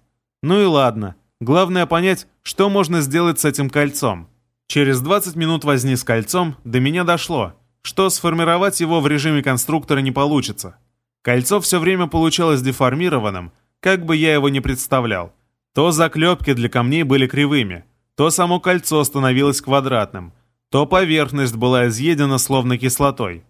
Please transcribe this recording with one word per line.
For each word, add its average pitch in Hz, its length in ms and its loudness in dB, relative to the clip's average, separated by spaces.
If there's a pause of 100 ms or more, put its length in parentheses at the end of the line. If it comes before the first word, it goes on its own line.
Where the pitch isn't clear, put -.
(420)
Ну 185 180 2
и 202 40 4
ладно, 120 520 0 (240)
главное 175 460 2
понять, 175 420 0 (140)
что - 280 0
можно 175 300 2
сделать 160 400 0
с - 40 -4
этим 139 260 0
кольцом. 139 580 -2 (380)
Через 135 340 2
двадцать 180 360 -2
минут 160 280 -2
возни 135 300 0
с 120 100 -4
кольцом 127 600 -2
до 120 160 0
меня 160 240 0
дошло, 160 500 -2 (280)
что 190 260 0
сформировать 170 720 0
его 165 200 0
в 139 60 0
режиме 147 360 0
конструктора 143 560 -2
не 135 120 -2
получится. 131 680 -2 (460)
Кольцо 127 380 0
всё 180 200 0
время 180 260 0
получалось 160 560 0
деформированным, 127 880 -2 (280)
как 185 260 0
бы 160 100 2
я 156 160 2
его 143 160 2
ни 139 120 0
представлял. 120 720 -4 (400)
То 160 160 2
заклёпки 156 600 0
для 120 160 0
камней 127 340 0
были 135 240 2
кривыми – 127 580 -2 (320)
то 151 140 2
само 175 300 0
кольцо 170 440 0
становилось 135 560 0
квадратным, 123 720 -2 (380)
то 143 160 2
поверхность 147 720 0
была 123 320 2
изъедена 139 500 0
словно 127 400 0
кислотой. 123 720 -2